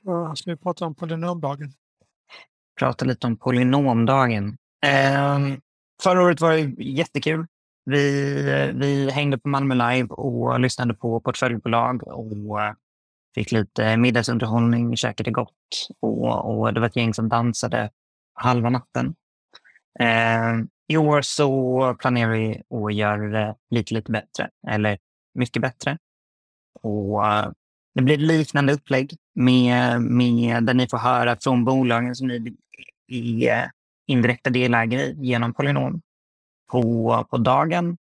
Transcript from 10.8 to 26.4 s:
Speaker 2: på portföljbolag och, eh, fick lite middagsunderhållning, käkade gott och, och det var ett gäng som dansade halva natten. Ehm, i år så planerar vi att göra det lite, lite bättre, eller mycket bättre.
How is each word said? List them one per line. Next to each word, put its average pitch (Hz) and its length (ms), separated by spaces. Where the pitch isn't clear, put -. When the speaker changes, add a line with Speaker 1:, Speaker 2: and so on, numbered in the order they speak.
Speaker 2:
på 113 260
portföljbolag 120 880
och, 107 540
eh, 107 120
fick - 180
lite 110 440
middagsunderhållning, 117 1000
käkade 113 340
gott - 580
och, 113 580
och 110 160
det 113 60
var 117 60
ett - 100
gäng 117 180
som 113 140
dansade 117 600
halva 120 360
natten. 127 440
Ehm, 113 680
i 151 100
år 151 260
så 131 720
planerar 120 360
vi 110 400
att 107 240
göra 104 340
det 107 280
lite, 117 240
lite 110 180
bättre, - 380
eller 107 300
mycket 123 280
bättre. 139 360